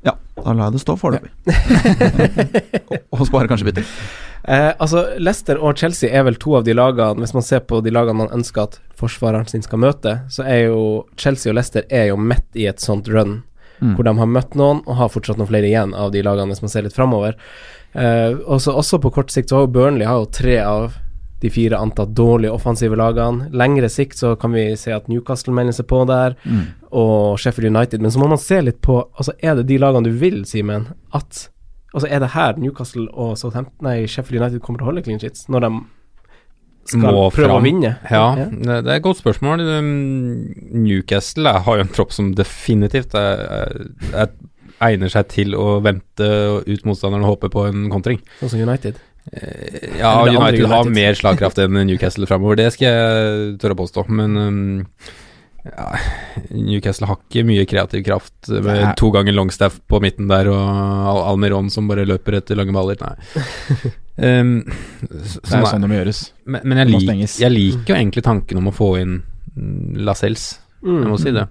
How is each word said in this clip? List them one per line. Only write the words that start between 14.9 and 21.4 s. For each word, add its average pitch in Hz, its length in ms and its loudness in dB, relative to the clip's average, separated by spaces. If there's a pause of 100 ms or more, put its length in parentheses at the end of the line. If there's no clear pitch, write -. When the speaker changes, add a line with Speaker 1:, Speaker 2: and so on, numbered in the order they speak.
Speaker 3:
har 120 140 2
fortsatt 107 280 -4
noen 107 100 -2
flere 107 180 2
igjen 101 300 0
av 101 160 -4
de 101 100 0
lagene, 101 300 0
hvis 98 100 -8
man 107 80 -6
ser 107 140 -4
litt 101 100 -8
fremover. 113 400 0 (600)
Eh, 117 400 2 (100)
også, 135 320 0
også 147 240 0
på 139 100 2
kort 135 200 -2
sikt - 180 -2
så 131 60 2
har 135 100 6
jo 127 80 0
Burnley 123 320 4
har 120 140 2
jo 107 100 0
tre 123 300 2
av 107 340 -2 (480)